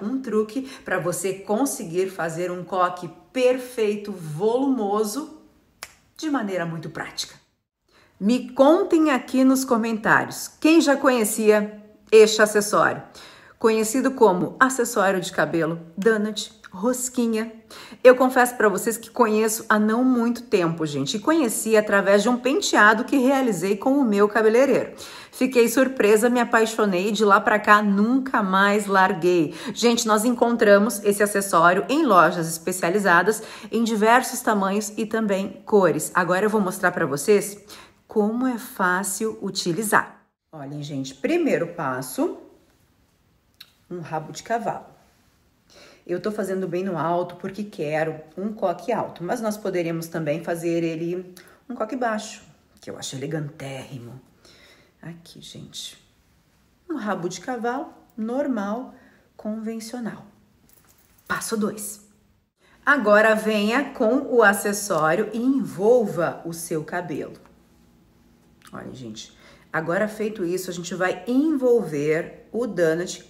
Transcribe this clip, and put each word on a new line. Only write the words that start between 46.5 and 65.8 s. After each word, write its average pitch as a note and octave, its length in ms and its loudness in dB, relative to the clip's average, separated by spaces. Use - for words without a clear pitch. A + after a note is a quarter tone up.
bem F3 160 -4
no F#3+ 140 -6
alto F3 380 -2
porque G3 280 -10
quero D#3 560 -4
um G3+ 160 -6
coque F#3 400 -2
alto, E3 320 -6
mas A3 180 -4
nós G#3+ 140 -4
poderíamos E3 520 -4
também D#3+ 360 -6
fazer E3+ 400 -2
ele E3+ 520 -6
um B3 60 -12
coque A3 200 -6
baixo, A3 460 -6
que - 80 -18
eu F#2+ 80 -14
acho - 180 -12
elegantérrimo. C3+ 1040 -10
Aqui, E3+ 380 -18
gente, - 580 -18
um E4 60 -6
rabo F#3+ 340 -4
de - 100 -12
cavalo B3 540 -6
normal, A#3 800 -6
convencional. A3 880 -10
Passo - 280 -6
dois. - 460 -6
Agora A3 500 6
venha G#3+ 580 0
com B3+ 400 0
o A#3+ 80 6
acessório G3+ 880 2
e A#3+ 60 -8
envolva G3 1080 0